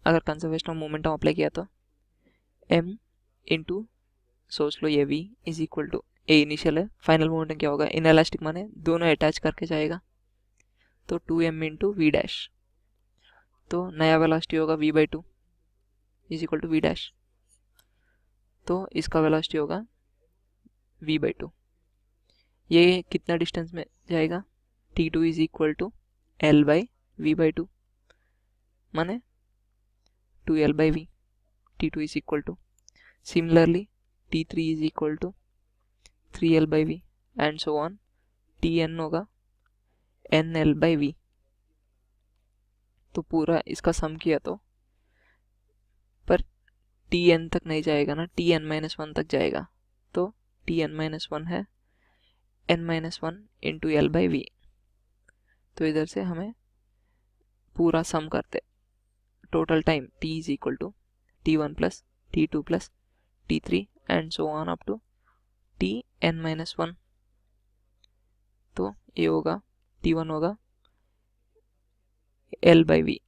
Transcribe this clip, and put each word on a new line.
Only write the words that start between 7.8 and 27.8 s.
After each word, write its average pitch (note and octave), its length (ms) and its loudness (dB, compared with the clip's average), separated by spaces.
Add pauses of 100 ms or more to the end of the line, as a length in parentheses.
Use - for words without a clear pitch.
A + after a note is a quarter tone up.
Inelastic D#3+ 560 4
माने E3+ 360 -6
दोनों E3 300 0
अटैच D#3 300 2
करके - 280 -4
जाएगा, E3 360 -4 (1080)
तो F3 80 -2
टू E3 240 -2
एम D#3+ 200 -2
into D#3+ 340 -4
v D#3+ 160 4
dash, - 360 -2 (1200)
तो F3+ 180 -4
नया D#3+ 280 2
वेलोसिटी D#3+ 400 2
होगा D#3+ 180 0
v D3+ 160 0
by D3+ 200 2
टू D#3+ 140 -10 (1040)
is D#3+ 120 -6
equal D#3 220 -4
to E3 60 -4
v D#3 100 2
dash, D#3 200 0 (1700)
तो F#3 260 -2
इसका D#3+ 260 -2
वेलोसिटी D#3 380 2
होगा E3 280 -4 (1160)
v D#3 160 0
by - 200 -2
टू। - 120 -10 (1200)
ये F3 300 6 (100)
कितना - 240 -2
डिस्टेंस E3+ 380 -4
में E3 120 -10 (240)
जाएगा? E3 340 -2 (520)
टी D#3+ 140 2
टू D#3+ 160 0
is E3 120 0
equal D#3 460 0
to G3+ 80 -8 (520)
L D3 220 8
by E3 220 4 (340)
v D#3 140 2
by D#3+ 200 2
टू, E3 140 -6 (1300)